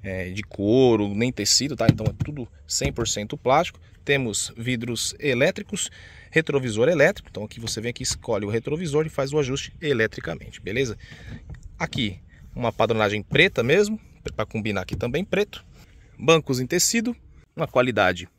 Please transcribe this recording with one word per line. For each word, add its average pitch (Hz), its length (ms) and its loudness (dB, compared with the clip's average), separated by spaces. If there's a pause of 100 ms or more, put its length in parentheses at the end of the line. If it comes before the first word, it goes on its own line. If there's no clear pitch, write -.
é, 92 280 -6
de 101 100 -6
couro, 104 720 4
nem 120 180 0
tecido, 120 440 0
tá? 113 120 2
Então 110 200 2
é - 160 -4
tudo 143 240 -8 (200)
cem 139 240 -4
por 117 160 -2
cento 107 300 -4
plástico. 147 420 2 (240)
Temos 131 540 0
vidros 117 640 -4
elétricos, 147 720 -2 (420)
retrovisor 131 560 2
elétrico. 165 420 4
Então - 140 -8
aqui - 160 -12
você 113 200 -6
vem 117 120 -6
aqui, - 100 -12
escolhe 107 440 -2
o 101 40 -4
retrovisor 147 560 -2
e 160 40 -8
faz 139 240 -4
o 151 60 2
ajuste 135 400 -4
eletricamente, - 800 -2
beleza? 113 380 -4 (800)
Aqui 113 420 -4 (360)
uma 120 160 -2
padronagem 107 500 2
preta 147 400 4
mesmo, 208 380 2 (360)
pra 110 100 -4
combinar 104 360 -4
aqui - 140 -6
também 120 280 -4
preto. - 400 -2 (540)
Bancos 143 420 4
em 127 60 -2
tecido, 226 500 0 (400)
uma 151 120 -4
qualidade 101 600 2 (120)